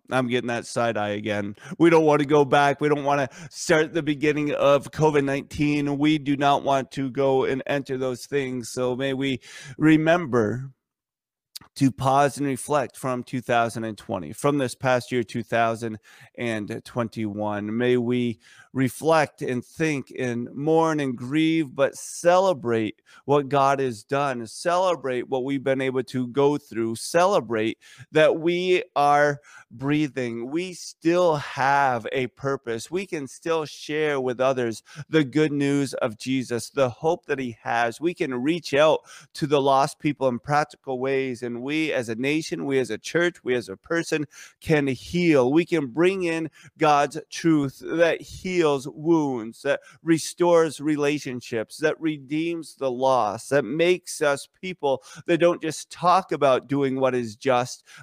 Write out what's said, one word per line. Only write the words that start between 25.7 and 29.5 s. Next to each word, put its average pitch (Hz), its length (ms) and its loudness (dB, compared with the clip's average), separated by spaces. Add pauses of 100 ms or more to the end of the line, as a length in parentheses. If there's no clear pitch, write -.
able 127 220 -2
to 127 240 -4
go 143 320 2
through. 113 360 -4
Celebrate 127 840 0 (320)
that 151 280 4
we 175 440 2 (120)
are 143 460 2 (300)